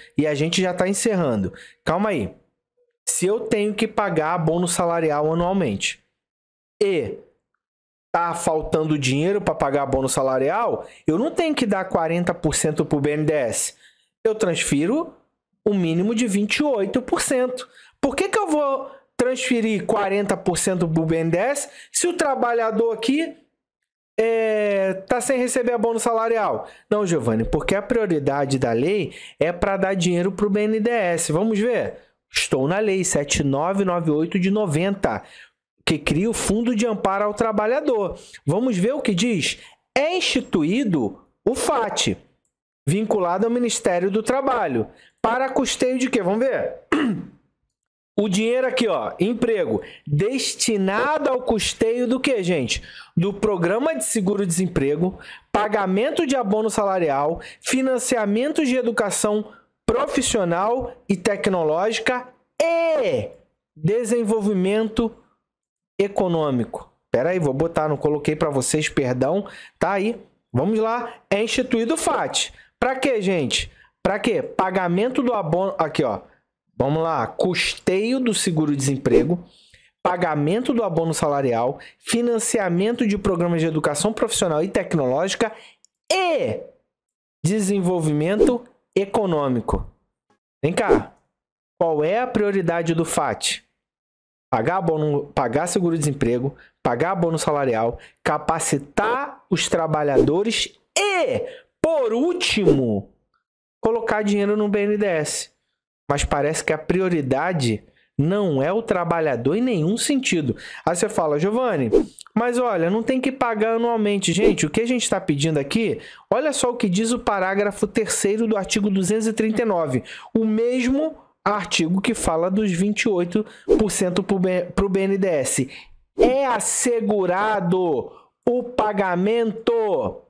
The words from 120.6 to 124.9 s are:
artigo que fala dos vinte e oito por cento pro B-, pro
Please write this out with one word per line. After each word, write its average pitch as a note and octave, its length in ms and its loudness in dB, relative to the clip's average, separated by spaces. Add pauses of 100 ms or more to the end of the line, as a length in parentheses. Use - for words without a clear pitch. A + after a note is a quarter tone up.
artigo F#3+ 600 0
que A#3 100 0
fala F3 380 0
dos G3+ 200 2
vinte G3 320 0
e B3+ 60 0
oito F3+ 380 0 (320)
por G#3+ 120 2
cento F#3 320 0
pro G3 160 0
B-, F3+ 360 0
pro G3 160 2